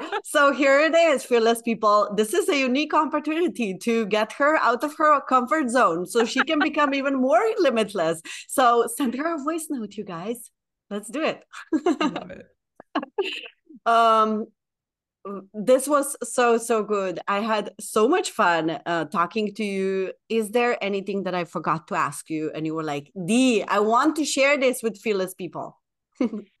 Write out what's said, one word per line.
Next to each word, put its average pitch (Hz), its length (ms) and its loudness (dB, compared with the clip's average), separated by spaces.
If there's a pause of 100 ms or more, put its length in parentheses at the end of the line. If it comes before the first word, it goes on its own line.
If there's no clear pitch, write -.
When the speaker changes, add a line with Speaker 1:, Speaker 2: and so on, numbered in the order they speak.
(240)
Speaker 1:
so 285 300 4
here 269 260 4
it 311 160 4
is, 330 300 4
fearless 233 360 2
people. 208 540 2
This 214 180 0
is 349 140 0
a 330 100 2
unique 269 360 0
opportunity 302 840 -2
to 226 260 0
get 214 280 0
her 294 240 2
out 240 260 2
of 294 140 -4
her 302 300 4
comfort 262 420 2
zone 185 360 2
so 233 180 0
she 254 180 0
can 311 180 0
become 294 340 0
even 277 260 0
more 277 220 4 (180)
limitless. 208 600 0 (260)
So 233 480 4
send 247 200 -2
her 320 200 -4
a 269 80 -8
voice 320 260 -6
note, 226 280 -8
you 208 80 -8
guys. 190 440 -10 (400)
Let's 208 200 -10
do 254 120 -8
it. 254 220 -2 (300)
<laughs> 302 120 -2
Speaker 2:
I 320 220 0
love - 240 -8
it. - 140 -18 (1400)
Speaker 1:
Um, 220 600 4 (1080)
this 254 320 2
was 277 380 0
so, 240 340 2
so 226 260 -2
good. 196 440 -4
I 202 140 -2
had 220 300 -2 (100)
so 220 260 2
much 359 240 0
fun, 165 540 2
uh, 170 200 -2
talking 196 500 -2
to 220 100 -4
you. 190 480 -2 (160)
Is 220 220 0
there 240 300 0
anything 196 420 -4
that 180 120 -4
I 175 80 -2
forgot 160 460 -4
to 196 60 -6
ask 143 340 -4
you? 156 260 -4
And 156 100 -6
you 156 80 -4
were 160 120 -6
like, 143 260 -8 (140)
"Dee, 233 380 2
I 202 160 -2
want 247 360 2
to 311 100 -2
share 277 320 2
this 254 240 0
with 226 160 -4
fearless 190 360 -4
people." 151 500 -12
<laughs> - 40 -20 (720)